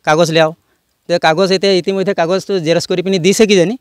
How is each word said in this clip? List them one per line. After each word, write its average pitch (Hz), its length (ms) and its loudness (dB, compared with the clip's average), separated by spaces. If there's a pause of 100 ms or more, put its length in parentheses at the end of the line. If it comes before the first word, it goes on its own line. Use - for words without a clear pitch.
কাগজ 160 240 2
লিয়াও।" 160 200 2 (580)
যে 170 100 -2
কাগজ 165 340 0
এতিয়া 196 200 0
ইতিমধ্যে 190 420 -2
কাগজটো 180 440 -4
জেৰক্স 165 280 -2
কৰি 185 160 -4
পিনি 190 160 -2
দিছে 190 280 2
কিজানি 190 340 2